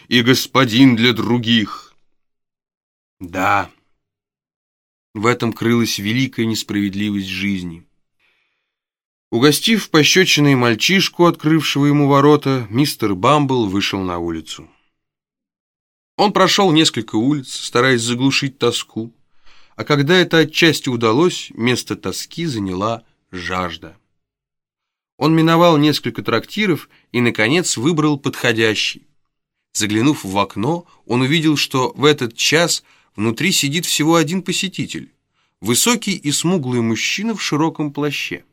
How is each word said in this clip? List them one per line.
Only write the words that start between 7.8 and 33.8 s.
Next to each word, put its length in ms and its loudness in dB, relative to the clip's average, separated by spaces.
Угостив 600 2
пощечиной 680 4
мальчишку, 720 2
открывшего 600 0
ему 220 4
ворота, 600 4
мистер 460 0
Бамбл 520 2
вышел 340 -2
на 180 -4
улицу. 500 -10
Он 160 2
прошел 400 4
несколько 440 0
улиц, 360 -2
стараясь 500 0
заглушить 560 -2
тоску, 540 -4
а 80 -10
когда 320 2
это 220 2
отчасти 500 2
удалось, 640 0
место 420 -2
тоски 500 -8
заняла 580 -6
жажда. 680 -8
Он 180 2
миновал 420 4
несколько 460 0
трактиров 680 -2
и, 80 0
наконец, 560 0
выбрал 420 0
подходящий. 880 -2
Заглянув 520 0
в 140 -4
окно, 480 -4
он 160 0
увидел, 340 2
что 400 -2
в 80 -2
этот 320 0
час 480 0
внутри 360 -2
сидит 340 -2